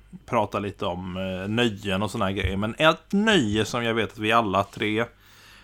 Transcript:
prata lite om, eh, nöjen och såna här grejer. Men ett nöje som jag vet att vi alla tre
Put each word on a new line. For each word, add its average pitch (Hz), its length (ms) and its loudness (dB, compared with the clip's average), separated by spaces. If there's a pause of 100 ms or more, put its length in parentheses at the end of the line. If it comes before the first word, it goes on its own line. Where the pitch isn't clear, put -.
(260)
prata 110 340 0
lite 101 260 -6
om, 90 320 -4
eh, 95 320 -4
nöjen 104 540 0
och 104 80 -2
såna 110 140 -2
här 95 60 0
grejer. 95 260 -2
Men 107 200 -4
ett 156 360 2
nöje 160 520 2
som 120 180 -4
jag 113 100 0
vet 110 180 0
att - 60 -20
vi 107 140 0
alla 101 320 4
tre 107 420 -2 (580)